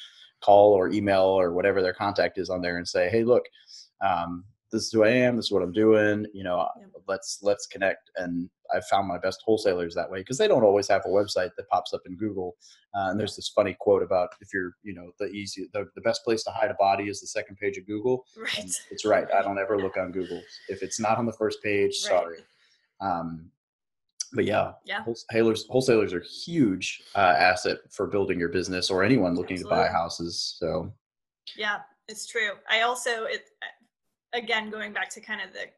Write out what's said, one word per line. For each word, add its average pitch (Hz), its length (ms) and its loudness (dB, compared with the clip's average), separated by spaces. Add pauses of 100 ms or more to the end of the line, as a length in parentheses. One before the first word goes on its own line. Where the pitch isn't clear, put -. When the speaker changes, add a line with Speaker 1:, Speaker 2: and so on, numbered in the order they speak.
(420)
Speaker 1:
call 101 320 10
or 92 160 4
email 98 360 2
or 92 280 4
whatever 95 300 2
their 92 100 0
contact 98 460 0
is 87 100 -4
on 92 140 -4
there 87 140 -2
and 87 100 -6
say, 90 220 0
"Hey, 113 140 2
look, 123 200 4 (600)
um, 87 400 -2 (280)
this 110 120 -2
is - 80 -8
who 110 120 6
I 107 60 6
am. 123 260 4
This 110 100 -2
is - 60 -4
what 95 120 2
I'm 90 80 -4
doing. 107 600 4
You 98 100 -12
know, 90 240 -2 (120)
Speaker 2:
Yeah. - 60 -20 (220)
Speaker 1:
let's, - 360 -6
let's 101 240 0
connect." 95 500 -4
And 87 320 -4 (220)
I've 92 140 -2
found 98 220 0
my 90 100 -4
best 95 260 -4
wholesalers 92 520 0
that 90 160 -6
way, 95 120 -8
'cause 131 140 -8
they 214 100 2
don't 165 160 4
always 101 260 6
have 95 160 4
a 92 40 -4
website 95 480 0
that 95 120 -10
pops 90 220 0
up 92 140 -6
in 92 100 -12
Google. 95 400 -6 (380)
Uh, 98 160 -4
and 98 100 -2
there's 104 160 -4
this - 140 -10
funny 101 300 2
quote 98 240 2
about 90 260 0 (120)
if 98 120 -20
you're, 92 200 -6 (100)
you 104 100 -12
know, 87 240 -18
the 101 120 -6
easy, 98 440 -10
the, 101 220 -6
the 101 60 -18
best 113 220 -2
place 113 200 0
to - 80 -6
hide 110 180 -2
a 101 60 -6
body 98 340 2
is 98 100 -8
the - 60 -16
second 104 320 -10
page 98 220 -4
of 92 80 -20
Google. 120 380 -2 (120)
Speaker 2:
Right. 220 220 -8
Speaker 1:
And 95 100 -12 (220)
it's - 140 -8
right. 98 280 4
I 98 80 4
don't 98 160 -2
ever 98 200 0
Speaker 2:
<laughs> 101 40 0
Speaker 1:
look 95 160 -4
on 92 140 -4
Google. 87 280 -6 (280)
If 95 160 -8
it's - 160 -8
not 110 180 0
on 117 80 -2
the 113 80 -4
first 107 300 -4
page, 101 300 0 (100)
Speaker 2:
Right. 101 160 2
Speaker 1:
sorry. 85 180 -4 (640)
Um, 82 480 -6 (840)
but 101 120 0
yeah, 98 280 0 (120)
Speaker 2:
Yeah. 185 180 -8
Speaker 1:
wholes-, 117 280 -10
wholesalers, 113 360 2
wholesalers 117 460 2
are 87 60 -4 (260)
huge, 113 560 0 (140)
uh, 101 40 0
asset 92 600 4 (100)
for - 160 -4
building 92 340 -2
your 85 100 -2
business 90 420 -2
or 92 120 2
anyone 101 320 4
looking 90 220 -4
to 87 60 -8
buy 85 220 2
Speaker 2:
Absolutely. 82 140 0
Speaker 1:
houses. 85 600 -6
So. 85 340 -4 (640)
Speaker 2:
Yeah, 208 220 -4 (280)
it's 214 200 -14
true. 214 240 -4 (180)
I 220 120 2
also, 240 440 -2
it, 220 200 -8 (880)
again, 226 360 -4
going 208 240 -12
back 185 160 -8
to 220 120 -18
kind 214 200 -10
of 190 120 -14
the 196 120 -12 (120)